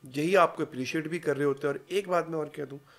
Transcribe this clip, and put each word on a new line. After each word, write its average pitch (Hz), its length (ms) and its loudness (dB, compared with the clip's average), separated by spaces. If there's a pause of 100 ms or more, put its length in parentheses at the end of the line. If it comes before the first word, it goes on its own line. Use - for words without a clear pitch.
यही 147 300 0
आपको 165 280 6
अप्रिशिएट 147 440 -4
भी 165 120 -4
कर 143 160 0
रहे 143 100 0
होते 139 220 0
हैं। 143 80 0
और - 160 -12
एक 190 180 -2
बात 165 200 0
मैं 165 100 -4
और 151 60 -4
कह 139 200 -10
दूँ, 139 140 -12 (200)